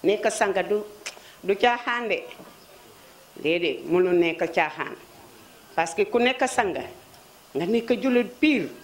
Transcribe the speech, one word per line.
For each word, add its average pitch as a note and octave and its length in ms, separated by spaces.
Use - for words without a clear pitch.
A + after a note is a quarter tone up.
Nekk G#3 280
sanga G3 320
du, G#3 180
du F#3+ 120
caaxaan A#3+ 540
de, F3+ 100
déedéet, E3 440
mënul F3+ 320
nekk E3 360
caaxaan, D#3 420
parce E3 180
que G3+ 120
ku A#3+ 140
nekk B3+ 280
sanga, F3 360
nga D#3 100
nekk A#3 360
jullit B3 280
piir C4 300